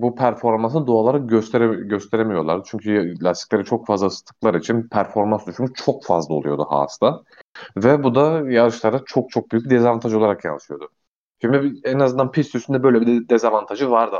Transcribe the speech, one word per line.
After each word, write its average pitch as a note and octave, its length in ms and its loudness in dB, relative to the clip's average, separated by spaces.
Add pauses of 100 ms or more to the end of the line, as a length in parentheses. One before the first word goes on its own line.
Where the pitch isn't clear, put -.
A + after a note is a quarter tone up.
bu A#2+ 140 0
performansını A#2+ 720 0
doğal A2+ 180 2
olarak C3 240 0
göstere-, A2 600 0
gösteremiyorlar. G2 760 -2
Çünkü G#2 580 -2
lastikleri F2+ 420 0
çok - 220 -4
fazla G2+ 200 0
ısıttıkları F#2+ 520 -2
için A#2 300 -2
performans G#2 580 -2
düşümü B2 280 -6
çok - 300 -4
fazla D#2+ 300 0
oluyordu D2 340 -2
Haas'ta. D2 540 -2 (540)
Ve C3+ 260 4
bu B2 120 0
da D3 360 0
yarışlarda A#2 560 2
çok - 240 -2
çok - 220 -4
büyük A2+ 120 0
bir C3+ 60 -4
dezavantaj A#2+ 440 2
olarak G#2+ 300 2
yansıyordu. D2 440 -10 (520)
Şimdi C#3 320 0 (120)
en C3 140 -2
azından B2+ 320 2
pist - 240 -2
üstünde C3 280 -2
böyle B2 180 6
bir A#2 60 2
de-, A#2+ 220 2
dezavantajı A2+ 600 0
vardı A2+ 300 2